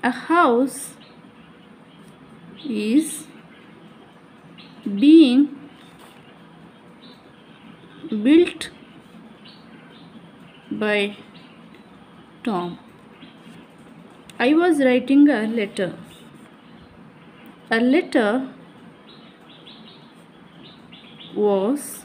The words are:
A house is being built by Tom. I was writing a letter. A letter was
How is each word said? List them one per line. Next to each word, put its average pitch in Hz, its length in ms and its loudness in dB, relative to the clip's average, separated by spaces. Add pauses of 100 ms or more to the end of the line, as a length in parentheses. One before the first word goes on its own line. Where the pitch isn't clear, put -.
A 247 60 -2
house 269 840 -2 (1700)
is 220 600 -2 (1600)
being 285 720 4 (2750)
built 320 460 2 (2000)
by 208 440 -4 (1300)
Tom. 175 380 -8 (1600)
I 262 140 4
was 330 260 2
writing 262 480 4
a 220 180 0
letter. 202 480 -6 (1800)
A 226 80 -2
letter 254 680 0 (3000)
was 208 680 -2